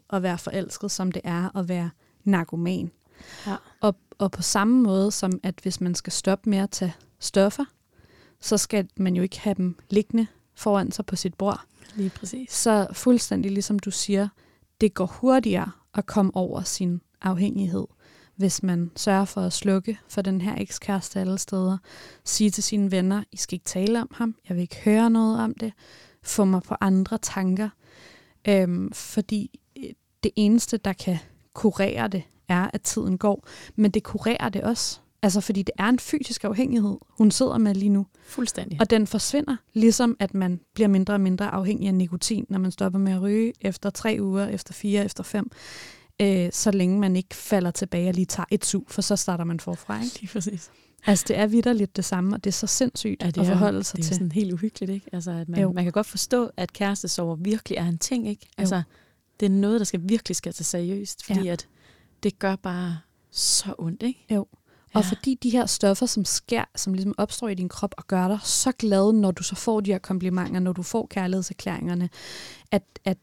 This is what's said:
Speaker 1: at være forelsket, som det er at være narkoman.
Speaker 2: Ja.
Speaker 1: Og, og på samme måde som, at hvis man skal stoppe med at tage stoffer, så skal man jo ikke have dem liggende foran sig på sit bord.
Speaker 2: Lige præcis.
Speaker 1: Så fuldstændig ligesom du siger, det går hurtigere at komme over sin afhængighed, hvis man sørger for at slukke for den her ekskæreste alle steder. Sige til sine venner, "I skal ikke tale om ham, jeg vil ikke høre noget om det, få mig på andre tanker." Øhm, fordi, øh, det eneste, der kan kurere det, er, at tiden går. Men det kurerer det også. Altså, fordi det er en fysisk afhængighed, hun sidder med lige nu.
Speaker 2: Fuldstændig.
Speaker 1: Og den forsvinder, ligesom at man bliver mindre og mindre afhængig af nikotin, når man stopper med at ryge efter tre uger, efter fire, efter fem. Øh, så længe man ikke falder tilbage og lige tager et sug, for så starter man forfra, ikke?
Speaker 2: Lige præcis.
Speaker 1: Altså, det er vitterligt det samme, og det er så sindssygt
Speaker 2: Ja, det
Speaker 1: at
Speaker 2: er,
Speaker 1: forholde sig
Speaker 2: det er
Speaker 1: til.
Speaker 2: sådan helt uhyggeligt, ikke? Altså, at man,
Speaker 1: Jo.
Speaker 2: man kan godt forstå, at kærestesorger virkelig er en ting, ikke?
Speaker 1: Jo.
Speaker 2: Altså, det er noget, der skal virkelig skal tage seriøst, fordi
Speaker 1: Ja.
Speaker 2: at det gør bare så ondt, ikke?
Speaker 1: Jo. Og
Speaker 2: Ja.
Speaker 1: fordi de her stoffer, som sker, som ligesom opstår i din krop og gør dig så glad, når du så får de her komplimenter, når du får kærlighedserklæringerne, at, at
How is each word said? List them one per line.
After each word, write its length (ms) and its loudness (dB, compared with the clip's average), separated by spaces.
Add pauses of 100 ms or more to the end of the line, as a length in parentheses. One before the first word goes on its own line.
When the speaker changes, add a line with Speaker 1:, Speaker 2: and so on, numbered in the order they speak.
Speaker 1:
at 140 -2
være 140 -2
forelsket, 540 -8
som 200 -2
det 140 -6
er 320 -4
at 120 -4
være 200 -2 (340)
narkoman. 680 0 (560)
Speaker 2:
Ja. 80 -4 (260)
Speaker 1:
Og, 140 2 (220)
og 140 0
på 100 -10
samme 400 4
måde 300 4
som, 320 -2
at 180 -4
hvis 200 -4
man 140 0
skal 180 -8
stoppe 360 0
med 80 2
at 140 0
tage 220 -4 (260)
stoffer, 460 2 (760)
så 180 0
skal 300 0 (100)
man 180 2
jo 80 2
ikke 160 -4
have 140 0
dem 240 -2 (120)
liggende 380 2 (280)
foran 360 0
sig 140 -6
på 100 -4
sit 180 -4
bord. 320 -4 (300)
Speaker 2:
Lige 140 -2
præcis. 440 -12
Speaker 1:
Så 400 2
fuldstændig 580 2
ligesom 280 0
du 120 -6
siger, 360 0 (540)
det 120 4
går 120 -2
hurtigere 680 2 (220)
at 120 0
komme 300 2
over 280 -2
sin 380 -2 (200)
afhængighed, 640 0 (500)
hvis 280 0
man 320 0
sørger 300 2
for 160 -6
at 120 0
slukke 540 0
for 140 -4
den 200 0
her 160 -2
ekskæreste 640 -4
alle 200 -2
steder. 380 0 (480)
Sige 240 2
til 140 -2
sine 280 0
venner, 400 2
"I 60 -16
skal 180 -6
ikke 100 -12
tale 360 0
om 120 -6
ham, 220 -4 (140)
jeg 60 -2
vil 60 0
ikke 220 -6
høre 260 6
noget 300 4
om 140 -2
det, 200 -8 (500)
få 220 2
mig 180 4
på 180 -8
andre 360 2
tanker." 520 -2 (800)
Øhm, 460 4
fordi, 680 -4 (180)
øh, 60 -12 (400)
det 120 2
eneste, 420 4
der 160 -2
kan 240 -2 (360)
kurere 540 0
det, 160 -4 (240)
er, 260 2
at 80 -4
tiden 360 -2
går. 300 0 (280)
Men 160 4
det 120 0
kurerer 460 -2
det 140 -4
også. 360 -2 (240)
Altså, 180 4
fordi 220 -2
det 140 -4
er 120 0
en 100 4
fysisk 440 -4
afhængighed, 540 0 (120)
hun 220 6
sidder 260 2
med 180 4
lige 140 2
nu. 160 4 (200)
Speaker 2:
Fuldstændig. 560 -6
Speaker 1:
Og 80 4
den 180 4
forsvinder, 480 0 (180)
ligesom 460 6
at 140 -2
man 260 0 (140)
bliver 140 4
mindre 260 4
og 80 2
mindre 280 2
afhængig 380 -2
af 60 2
nikotin, 560 0
når 100 -2
man 120 0
stopper 280 -2
med 140 2
at 80 0
ryge 400 0
efter 280 -4
tre 320 -2
uger, 260 -2
efter 260 -8
fire, 320 0
efter 180 -8
fem. 280 -4 (680)
Øh, 300 2
så 200 0
længe 280 2
man 160 2
ikke 200 -4
falder 360 0
tilbage 380 -2
og 40 0
lige 120 2
tager 260 -6
et 140 0
sug, 240 -2
for 120 -4
så 140 0
starter 280 -2
man 160 -4
forfra, 440 -8
ikke? 160 -8
Speaker 2:
Lige 120 -12
præcis. 400 -8 (340)
Speaker 1:
Altså, 220 4
det 100 0
er 100 4
vitterligt 480 2
det 100 -2
samme, 300 0
og 80 -8
det 60 0
er 40 -2
så 140 -4
sindssygt 560 -2
Speaker 2:
Ja, 40 0
det 140 0
Speaker 1:
at 60 6
Speaker 2:
er, 40 4
Speaker 1:
forholde 320 2
sig 140 -6
Speaker 2:
det 60 -2
er 40 0
Speaker 1:
til. 80 0
Speaker 2:
sådan 160 -2
helt 220 0
uhyggeligt, 380 -4
ikke? 220 -8
Altså, 180 -6
at 180 -6
man, 120 0
Speaker 1:
Jo. 100 4
Speaker 2:
man 120 0
kan 100 0
godt 140 0
forstå, 500 0
at 160 -6
kærestesorger 600 -2
virkelig 420 -2
er 80 -2
en 120 0
ting, 300 -2
ikke? 180 -8
Speaker 1:
Jo. 160 -10
Speaker 2:
Altså, 200 0 (580)
det 60 2
er 40 4
noget, 300 4
der 60 0
skal 180 -2
virkelig 320 -2
skal 180 -6
tage 120 -10
seriøst, 600 -6
fordi 160 0
Speaker 1:
Ja. 100 -2
Speaker 2:
at 160 -6 (560)
det 160 -2
gør 160 0
bare 420 -6 (340)
så 460 -2
ondt, 260 -6
ikke? 280 -4
Speaker 1:
Jo. 80 2 (540)
Og 100 4
Speaker 2:
Ja. 60 0
Speaker 1:
fordi 340 0
de 60 0
her 160 2
stoffer, 400 2
som 200 -2
sker, 380 -2 (120)
som 180 -2
ligesom 240 -2
opstår 300 -4
i 60 -4
din 160 -4
krop 280 -6
og 100 -16
gør 200 2
dig 160 0
så 280 2
glad, 420 4
når 180 6
du 120 -6
så 120 -6
får 260 0
de 100 -2
her 80 0
komplimenter, 600 -2
når 140 0
du 100 -6
får 240 -4
kærlighedserklæringerne, 1040 -2 (600)
at, 120 0 (220)
at 180 0